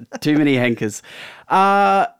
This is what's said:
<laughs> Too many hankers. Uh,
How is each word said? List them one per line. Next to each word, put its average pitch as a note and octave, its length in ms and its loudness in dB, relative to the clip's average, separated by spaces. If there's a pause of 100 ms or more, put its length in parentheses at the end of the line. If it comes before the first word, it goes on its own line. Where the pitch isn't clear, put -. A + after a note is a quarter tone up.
<laughs> - 200 -16
Too D3+ 160 0
many D3 200 2
hankers. A#2 440 -2 (480)
Uh, G3 560 2 (140)